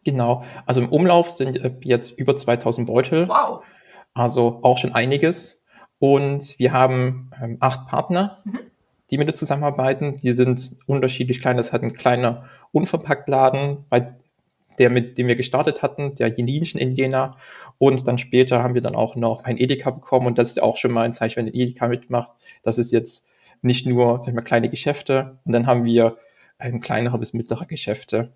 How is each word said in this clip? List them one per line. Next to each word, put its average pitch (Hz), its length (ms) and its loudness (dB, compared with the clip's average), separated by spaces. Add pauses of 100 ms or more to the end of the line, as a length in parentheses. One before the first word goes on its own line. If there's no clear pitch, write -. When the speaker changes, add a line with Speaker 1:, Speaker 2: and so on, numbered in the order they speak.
Speaker 1:
Genau. 127 400 0 (200)
Also 127 140 2
im 120 80 0
Umlauf 170 420 4
sind, 131 280 -4
äh, 127 240 -4
jetzt - 360 0
über 135 200 2
zweitausend 120 500 -2
Beutel. 160 400 2
Speaker 2:
Wow. - 340 -2 (520)
Speaker 1:
Also 120 480 0
auch 123 160 4
schon - 160 -4
einiges. 143 720 -2 (340)
Und 139 600 0
wir 123 120 4
haben, 127 600 0 (100)
ähm, 117 180 -8
acht 131 280 -2
Partner, 185 580 -2
Speaker 2:
Mhm. 214 140 -10 (500)
Speaker 1:
die 139 80 -2
mit 147 100 2
uns 156 120 -4
zusammenarbeiten. 139 760 -2
Die 127 160 0
sind 127 520 0
unterschiedlich 127 560 -2
klein. 123 160 0
Das 117 160 -2
hat 120 80 -2
ein 120 120 -4
kleiner 123 540 0 (240)
Unverpacktladen, 143 1200 0
bei 123 260 0 (640)
der, 123 100 8
mit 123 300 0
dem 123 80 0
wir 120 80 4
gestartet 135 480 -2
hatten, 139 320 -6
der 113 140 0
Jeninchen 127 500 -4
in 127 160 -2
Jena. 131 420 -2 (400)
Und 135 300 4
dann 120 100 0
später 127 460 2
haben 123 100 -2
wir 123 80 0
dann 113 140 -4
auch 113 200 -2
noch 117 280 -2
ein 120 140 -4
Edeka 131 340 0
bekommen. 127 340 0
Und 120 140 0
das 120 100 2
ist - 80 -4
ja - 60 2
auch 110 140 2
schon 123 140 0
mal 117 120 2
ein 117 100 -2
Zeichen, 113 220 -4
wenn 117 100 -2
ein 110 80 -8
Edeka 123 340 -2
mitmacht. 120 440 -4 (320)
Das 117 160 -2
ist 117 120 -2
jetzt - 320 -2 (380)
nicht 123 240 0
nur, 120 320 4
sag 123 120 -8
ich 120 40 -6
mal, 117 80 -4
kleine 117 280 0
Geschäfte. - 760 -4
Und 117 80 -2
dann 117 140 2
haben 120 180 2
wir, 113 320 4 (420)
ähm, 123 200 -6
kleinere 117 400 -4
bis 113 140 -8
mittlere 117 320 -6
Geschäfte 113 720 -6